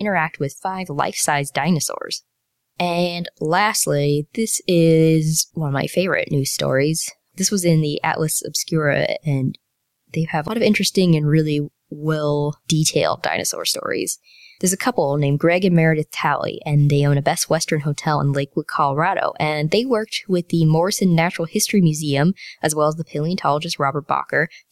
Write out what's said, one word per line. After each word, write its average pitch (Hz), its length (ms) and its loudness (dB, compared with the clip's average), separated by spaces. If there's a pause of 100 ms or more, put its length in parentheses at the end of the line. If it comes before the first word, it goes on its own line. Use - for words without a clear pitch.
interact 180 400 -2
with 139 200 -6
five 185 280 -6
life-size 143 640 -2
dinosaurs. - 720 -2 (560)
And 175 480 -2 (100)
lastly, 151 960 0
this - 320 -2
is 160 840 4
one 156 160 -4
of 139 60 -2
my 139 120 0
favorite 175 460 -2
news 139 180 0
stories. 143 580 0 (280)
This 190 160 -2
was 190 120 -2
in 160 180 4
the 147 200 -2
Atlas 156 420 -2
Obscura, 147 800 -2
and 135 320 -2 (560)
they 160 160 -2
have 156 180 -4
a 190 40 -4
lot 226 60 -4
of 226 80 -2
interesting 190 500 2
and 151 140 2
really 151 320 2 (300)
well-detailed 147 1300 0
dinosaur 85 420 -4
stories. - 540 -4 (420)
There's 180 120 0
a 190 40 -2
couple 147 400 0
named 143 220 2
Greg 170 260 2
and 180 120 4
Meredith 160 340 2
Talley, - 560 -4
and 147 240 4
they 143 160 2
own 143 100 4
a 139 60 0
Best 151 260 0
Western 156 320 0
hotel 147 400 -2
in 139 120 0
Lakewood, 139 340 -4
Colorado, 156 720 0
and 151 320 -2
they 214 140 2
worked 220 420 -4
with 175 220 -2
the 165 160 2
Morrison 170 500 2
Natural 165 320 0
History - 340 0
Museum, 156 540 2 (280)
as 151 120 -2
well 151 140 2
as 156 80 -2
the 165 80 -8
paleontologist 156 760 -2
Robert 139 300 -2
Bacher, 143 400 -2 (240)